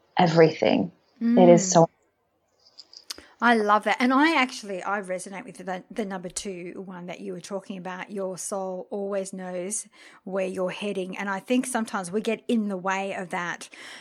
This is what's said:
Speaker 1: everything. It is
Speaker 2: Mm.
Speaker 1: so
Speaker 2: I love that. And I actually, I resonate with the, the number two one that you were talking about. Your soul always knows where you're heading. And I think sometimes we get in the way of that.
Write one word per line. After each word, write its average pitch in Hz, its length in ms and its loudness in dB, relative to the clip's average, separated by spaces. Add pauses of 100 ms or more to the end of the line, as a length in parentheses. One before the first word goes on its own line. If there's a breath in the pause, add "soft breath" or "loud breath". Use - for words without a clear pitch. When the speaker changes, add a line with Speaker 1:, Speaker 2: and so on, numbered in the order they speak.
(200)
Speaker 1:
everything. 165 760 4 (260)
It 226 300 6
is 170 140 10
Speaker 2:
Mm. 185 100 -2
Speaker 1:
so 165 160 6 (1500 loud breath)
Speaker 2:
I 233 160 6
love 208 280 4
that. 214 160 2
And 254 140 4
I 311 220 4
actually, 214 460 -2
I 202 200 -4
resonate 185 420 -8
with - 140 -18
the, 185 320 -8
the 208 160 -6
number 185 240 -10
two 180 560 -10
one 180 200 -14
that 170 140 -12
you 196 140 -10
were 175 80 -12
talking 196 340 -10
about. 180 340 -10
Your 190 280 -6
soul 190 520 -6
always 196 440 -4
knows 185 520 -8 (360 soft breath)
where 190 240 -4
you're 185 240 -2
heading. 185 480 -6
And 202 100 -6
I 196 120 -4
think 254 260 0
sometimes 220 440 -4
we 208 120 -2
get 220 260 -4
in 220 200 0
the 196 80 -4
way 190 360 -4
of 185 180 -8
that. 175 380 -6 (320 loud breath)